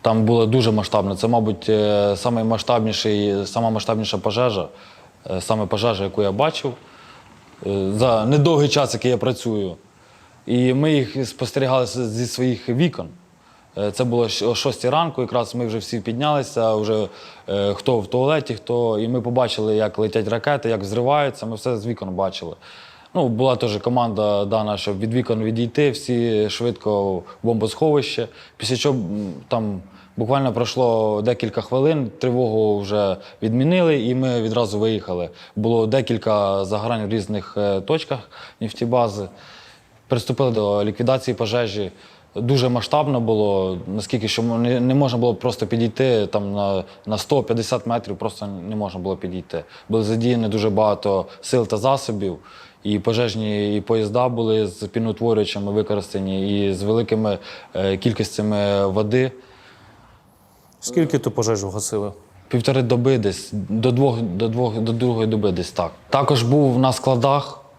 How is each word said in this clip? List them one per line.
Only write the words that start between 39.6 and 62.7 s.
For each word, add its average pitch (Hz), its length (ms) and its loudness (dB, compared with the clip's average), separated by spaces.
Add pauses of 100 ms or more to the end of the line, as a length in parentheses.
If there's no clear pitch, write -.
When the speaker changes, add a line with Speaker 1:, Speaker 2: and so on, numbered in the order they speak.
Speaker 1:
Приступили 127 440 0
до 101 320 2
ліквідації 120 520 0
пожежі. 104 560 -2 (440)
Дуже 123 340 2
масштабно 127 520 0
було, 101 560 2 (100)
наскільки 107 400 -4
що 113 140 -2
м-, 117 160 0
не, 120 220 2
не 127 160 2
можна 127 240 4
було 120 160 2
просто 113 320 -4
підійти 117 600 2
там 101 260 -2
на, 98 300 -2 (220)
на 107 120 -2
сто 135 260 0
п'ятдесят 117 440 -2
метрів, 107 300 -4
просто 104 300 -6 (220)
не 110 60 -6
можна 95 240 -6
було 92 180 -2
підійти. 90 460 -8 (260)
Було 110 140 2
задіяно 113 460 2
дуже 107 200 2
багато 101 560 2 (160)
сил 120 260 0
та 107 100 -2
засобів, 104 600 0 (460)
і 104 160 0
пожежні, 107 800 0
і 98 40 -2
поїзда 113 480 0
були 110 380 0
з 95 200 -10
піноутворювачами 107 840 0
використані, 101 960 0
і 98 60 0
з 92 100 -4
великими, 110 540 0 (360)
е, 95 240 0
кількостями 101 880 0
води. 107 440 0 (1500)
Speaker 2:
Скільки 151 400 0
ту 117 120 -2
пожежу 104 380 0
гасили? 101 420 -4 (360)
Speaker 1:
Півтори 127 340 2